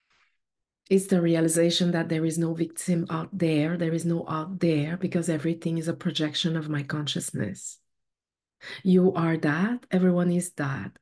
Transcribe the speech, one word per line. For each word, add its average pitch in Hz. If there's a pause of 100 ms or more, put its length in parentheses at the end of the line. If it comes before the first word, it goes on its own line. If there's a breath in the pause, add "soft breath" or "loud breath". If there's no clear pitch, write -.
(920)
It's 190
the 175
realization 165
that 165
there 160
is 165
no 165
victim 170
out 165
there, 160
there 165
is 165
no 170
out 160
there, 160
because 175
everything 165
is 160
a 165
projection 160
of 151
my 147
consciousness. - (1040 loud breath)
You 185
are 165
that, 175
everyone 180
is 175
that, 135